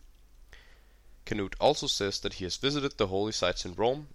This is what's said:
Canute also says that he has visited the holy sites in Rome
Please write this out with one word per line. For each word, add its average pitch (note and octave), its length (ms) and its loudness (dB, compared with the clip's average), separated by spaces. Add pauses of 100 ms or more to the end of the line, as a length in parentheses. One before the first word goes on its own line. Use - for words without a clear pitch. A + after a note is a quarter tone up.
(1300)
Canute G2+ 340 -2
also C#3+ 280 4
says G2+ 340 0
that - 140 -6
he F#2+ 100 -6
has F2 100 -4
visited C#3 420 -2
the G#2+ 100 4
holy G2+ 260 0
sites - 320 0
in F#2 80 -8
Rome B2+ 420 0